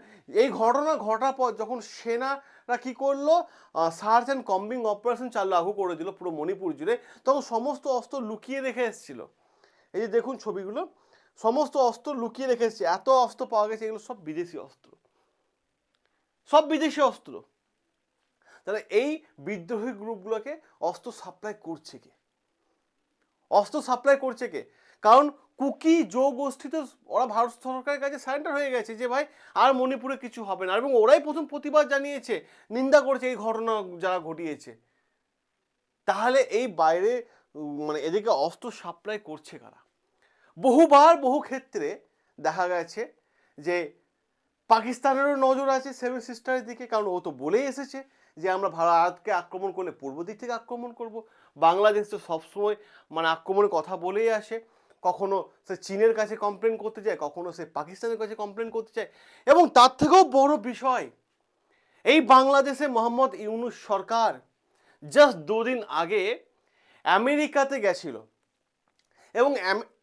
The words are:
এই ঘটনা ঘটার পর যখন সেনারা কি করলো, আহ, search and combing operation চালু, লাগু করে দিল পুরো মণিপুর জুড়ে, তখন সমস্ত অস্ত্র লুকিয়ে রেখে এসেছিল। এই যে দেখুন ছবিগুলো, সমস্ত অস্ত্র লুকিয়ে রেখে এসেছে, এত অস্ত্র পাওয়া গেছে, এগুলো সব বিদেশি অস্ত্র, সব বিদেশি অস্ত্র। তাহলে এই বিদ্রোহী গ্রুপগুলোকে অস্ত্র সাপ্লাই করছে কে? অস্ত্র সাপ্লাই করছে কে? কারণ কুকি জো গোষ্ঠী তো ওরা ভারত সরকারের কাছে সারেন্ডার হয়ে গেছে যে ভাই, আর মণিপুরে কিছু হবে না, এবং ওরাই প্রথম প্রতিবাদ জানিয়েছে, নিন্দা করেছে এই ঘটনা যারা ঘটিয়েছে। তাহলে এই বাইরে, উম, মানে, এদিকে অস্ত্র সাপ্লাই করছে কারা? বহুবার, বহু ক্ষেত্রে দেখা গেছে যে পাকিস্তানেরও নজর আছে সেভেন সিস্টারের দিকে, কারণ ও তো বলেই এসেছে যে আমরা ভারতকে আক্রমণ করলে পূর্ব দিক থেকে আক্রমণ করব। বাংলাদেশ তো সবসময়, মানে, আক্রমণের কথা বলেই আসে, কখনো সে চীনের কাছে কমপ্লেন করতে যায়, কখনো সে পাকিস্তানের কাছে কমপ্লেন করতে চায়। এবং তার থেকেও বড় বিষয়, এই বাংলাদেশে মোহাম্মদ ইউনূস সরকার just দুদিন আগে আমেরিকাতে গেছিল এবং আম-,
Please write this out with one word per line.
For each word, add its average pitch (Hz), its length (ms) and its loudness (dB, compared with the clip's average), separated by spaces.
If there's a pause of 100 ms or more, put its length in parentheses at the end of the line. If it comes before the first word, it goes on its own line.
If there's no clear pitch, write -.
(280)
এই 208 200 4
ঘটনা 262 480 2
ঘটার 220 360 -2
পর 254 200 -2
যখন 220 280 -8
সেনারা 240 960 -6
কি 247 180 -8
করলো, 277 400 0
আহ, 165 560 -2 (100)
search 226 320 2
and 262 180 -6
combing 208 320 -4 (100)
operation 233 380 -4
চালু, 196 200 -4
লাগু 180 220 0
করে 190 240 -4
দিল 170 120 -8 (100)
পুরো 180 120 -8
মণিপুর 170 480 -6
জুড়ে, 208 200 -2 (260)
তখন 269 160 2
সমস্ত 254 460 -6
অস্ত্র 254 340 -4
লুকিয়ে 226 400 -10
রেখে 247 300 -4
এসেছিল। 127 300 -16 (720)
এই 185 80 -6
যে 226 160 -4
দেখুন 240 180 -2 (100)
ছবিগুলো, 202 360 -8 (640)
সমস্ত 262 320 0
অস্ত্র 254 380 0
লুকিয়ে 240 340 -6
রেখে 240 160 0
এসেছে, 220 200 -2
এত 180 240 -2
অস্ত্র 254 380 2
পাওয়া 214 220 0
গেছে, 220 160 -8
এগুলো 220 240 -8
সব 247 80 -12 (120)
বিদেশি 160 300 -8
অস্ত্র, - 320 -20 (1600)
সব 302 120 6 (100)
বিদেশি 311 280 0
অস্ত্র। 202 420 -2 (1200)
তাহলে 208 260 -6
এই 247 200 2 (280)
বিদ্রোহী 202 540 -8
গ্রুপগুলোকে 220 680 -10 (200)
অস্ত্র 180 320 -6
সাপ্লাই - 420 -14 (120)
করছে 156 320 -14
কে? - 120 -20 (1400)
অস্ত্র 208 320 2
সাপ্লাই 269 420 2
করছে 247 240 -6
কে? 143 140 -10 (400)
কারণ 269 280 8 (280)
কুকি 311 440 2 (120)
জো 254 160 2
গোষ্ঠী 269 440 -8
তো 302 120 -6 (200)
ওরা 233 200 -2
ভারত 233 260 -2 (100)
সরকারের 262 380 -6
কাছে 277 180 -6
সারেন্ডার 285 340 -6
হয়ে 285 180 -4
গেছে 226 300 -6
যে 247 80 -4
ভাই, 262 160 -2 (300)
আর 240 200 6
মণিপুরে 262 420 -4
কিছু - 280 -14
হবে 185 220 -6
না, 185 100 0
এবং 262 140 -2 (100)
ওরাই 247 200 8
প্রথম 294 260 -6
প্রতিবাদ 294 420 0
জানিয়েছে, 277 460 -4 (360)
নিন্দা 262 300 4
করেছে 254 300 0
এই 247 60 -4
ঘটনা 220 360 -4 (260)
যারা 185 220 -2
ঘটিয়েছে। 156 560 -10 (1300)
তাহলে 226 320 0
এই 240 260 -2
বাইরে, 175 460 2 (420)
উম, 147 320 -10
মানে, 151 140 -4
এদিকে 196 300 -2
অস্ত্র 170 400 -2
সাপ্লাই 202 480 -10
করছে 156 400 -18
কারা? 117 220 -20 (800)
বহুবার, 285 580 8
বহু 277 240 0
ক্ষেত্রে 220 480 -8 (520)
দেখা 165 280 -2
গেছে 175 340 -4 (560)
যে 170 180 -2 (920)
পাকিস্তানেরও 262 680 2
নজর 269 320 2
আছে 269 240 0
সেভেন 254 280 -6
সিস্টারের 247 460 -6
দিকে, 240 200 -14
কারণ 214 200 -2
ও 180 140 -4
তো 170 100 -8
বলেই 156 420 0
এসেছে 269 260 -12 (380)
যে 180 140 -4
আমরা 190 180 -2
ভারতকে 170 640 0
আক্রমণ 185 400 -6
করলে 185 180 -8
পূর্ব 139 320 -10
দিক 208 180 -14
থেকে 247 120 -10
আক্রমণ 240 400 -10
করব। 233 220 -14 (420)
বাংলাদেশ 202 540 4
তো 208 80 -10
সবসময়, 202 580 -6 (340)
মানে, 160 180 0
আক্রমণের 190 420 2
কথা 170 260 -4
বলেই 190 340 -2
আসে, 220 300 -4 (420)
কখনো 190 480 -2 (180)
সে 190 80 -8
চীনের 208 380 0
কাছে 214 220 -4
কমপ্লেন 208 400 -2
করতে 220 260 -10
যায়, 196 180 -2
কখনো 170 320 -8
সে 165 140 -12
পাকিস্তানের 190 560 -8
কাছে 220 120 -8
কমপ্লেন 214 360 -8
করতে 220 260 -8
চায়। 208 120 -6 (380)
এবং 311 300 8
তার 247 140 10 (100)
থেকেও 349 240 8 (140)
বড় 285 180 6 (140)
বিষয়, 233 400 -2 (920)
এই 285 160 6
বাংলাদেশে 269 640 6 (100)
মোহাম্মদ 240 380 0
ইউনূস 220 400 -8 (160)
সরকার 208 420 0 (800)
just 277 180 8
দুদিন 220 560 -4
আগে 170 340 -2 (840)
আমেরিকাতে 277 760 2
গেছিল 175 360 -4 (1160)
এবং 262 180 4 (180)
আম-, - 180 -2 (140)